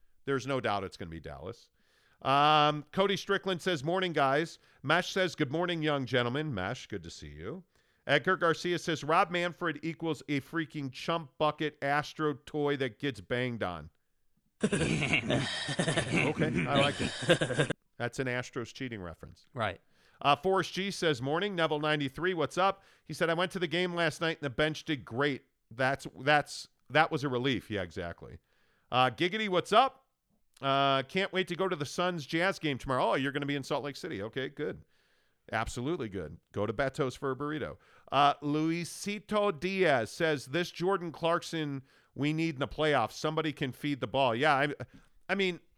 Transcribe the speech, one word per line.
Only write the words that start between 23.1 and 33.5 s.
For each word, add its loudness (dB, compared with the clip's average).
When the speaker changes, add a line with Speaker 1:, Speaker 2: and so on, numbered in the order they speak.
Speaker 1:
said, 0
"I 4
went 0
to -6
the -2
game 0
last 0
night 0
and -6
the 0
bench 0
did -4
great. 0
That's, 0
that's, 2
that 4
was 0
a 2
relief." 0
Yeah, 0
exactly. -8
Uh, 6
Giggity, -2
what's 2
up? 6
Uh, 4
"Can't -2
wait 0
to -4
go 0
to -2
the -4
Suns -2
Jazz 0
game -2
tomorrow." 0
Oh, 2
you're 0
gonna -4
be -2